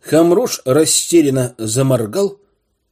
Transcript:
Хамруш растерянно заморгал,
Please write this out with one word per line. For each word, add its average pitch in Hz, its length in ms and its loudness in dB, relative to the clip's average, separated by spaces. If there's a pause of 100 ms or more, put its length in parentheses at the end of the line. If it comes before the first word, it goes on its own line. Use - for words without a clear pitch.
Хамруш 170 640 0
растерянно 139 920 0
заморгал, 127 800 -2 (520)